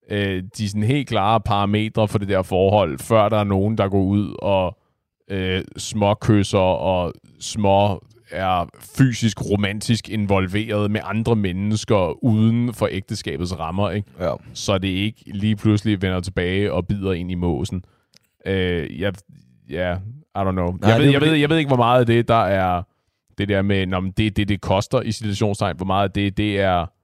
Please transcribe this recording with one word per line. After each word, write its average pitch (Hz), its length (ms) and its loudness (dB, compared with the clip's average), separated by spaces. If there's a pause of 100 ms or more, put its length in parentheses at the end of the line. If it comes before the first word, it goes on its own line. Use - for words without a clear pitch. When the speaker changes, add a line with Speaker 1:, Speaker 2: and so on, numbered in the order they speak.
(100)
Speaker 1:
Øh, 98 340 -2 (140)
de 107 120 -2
sådan 107 140 -2
helt 127 260 0
klare 110 320 2
parametre 107 680 0
for - 120 -2
det 101 80 -6
der 98 140 0
forhold, 92 580 2
før 107 300 4
der 107 80 2
er 104 60 2
nogen, 101 340 0
der 98 120 2
går 98 140 2
ud 98 380 0
og, 95 360 0 (520)
øh, 92 340 -2 (140)
småkysser 104 800 2
og 92 540 0 (260)
små 101 640 2 (280)
er 90 340 -2 (320)
fysisk 117 440 0
romantisk 101 680 -2
involveret 104 840 -2
med 104 120 -2
andre 110 320 -2
mennesker 98 880 -2
uden 113 500 2
for 104 180 -2
ægteskabets 87 680 -6
rammer, 87 300 -2
ikke? 104 200 -6 (100)
Speaker 2:
Ja. 85 140 -2 (200)
Speaker 1:
Så - 240 -2
det 95 100 -2
ikke 95 380 -4
lige 104 300 -2
pludselig 104 460 2
vender 92 180 0
tilbage 92 540 -2
og 90 140 -2
bider 95 260 -2
ind 90 180 -6
i 90 40 -4
måsen. 87 480 -2 (640)
Øh, 90 560 -2
jeg, 98 120 -2 (560)
ja, 87 260 -4
I - 20 -6 (400)
don't 95 140 -2
know. 90 200 -2
Speaker 2:
Nej, 95 180 0
Speaker 1:
Jeg 113 100 6
ved, 151 60 4
Speaker 2:
det - 20 6
er 139 40 6
Speaker 1:
jeg 139 100 4
ved, 151 60 4
Speaker 2:
fordi 156 140 4
Speaker 1:
jeg 143 80 2
ved 160 80 4
ikke, 151 100 0
hvor 135 100 2
meget 120 220 4
af 123 60 4
det, 117 220 2
der 113 180 4
er 92 380 0 (540)
det 104 120 -2
der 98 120 2
med, 98 260 2
"Nå, 92 120 0
men 92 120 -2
det 110 160 2
er 104 40 0
det, 104 160 -2
det 101 140 -2
koster," 104 400 0
i 113 100 -4
citationstegn. 101 680 -2
Hvor 92 80 -6
meget 95 180 2
af 98 80 -2
det, 101 260 -2
det 104 220 0
er 92 260 2 (180)